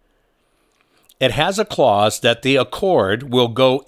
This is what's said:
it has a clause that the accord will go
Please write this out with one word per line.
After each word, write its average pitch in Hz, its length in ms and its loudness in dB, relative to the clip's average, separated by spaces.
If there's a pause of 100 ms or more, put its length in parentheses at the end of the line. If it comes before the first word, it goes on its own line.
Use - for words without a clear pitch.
(1160)
it 127 140 0
has 170 260 -2
a 214 60 -2
clause 107 560 0
that 117 220 0
the 135 140 0
accord 123 760 -2
will 123 160 2
go 131 400 0